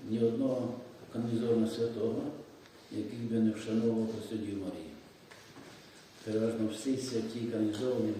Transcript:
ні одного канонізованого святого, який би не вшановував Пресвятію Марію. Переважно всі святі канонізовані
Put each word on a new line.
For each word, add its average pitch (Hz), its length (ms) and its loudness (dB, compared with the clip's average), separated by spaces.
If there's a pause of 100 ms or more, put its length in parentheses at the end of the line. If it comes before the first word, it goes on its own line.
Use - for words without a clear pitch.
ні 110 100 2
одного 117 540 2 (400)
канонізованого 117 580 2
святого, 113 520 0 (680)
який 107 280 -4
би 113 200 0
не 110 120 6
вшановував 110 560 2
Пресвятію 104 500 -4
Марію. 92 340 -6 (1300)
Переважно 110 420 2
всі 131 300 -2
святі 113 420 -2
канонізовані 110 800 2